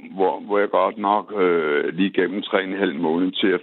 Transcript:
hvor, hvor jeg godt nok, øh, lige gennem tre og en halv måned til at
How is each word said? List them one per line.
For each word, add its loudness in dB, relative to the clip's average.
hvor, 2
hvor -2
jeg 2
godt 2
nok, -2
øh, 2
lige 0
gennem 0
tre 0
og 0
en -6
halv 0
måned 0
til 0
at 2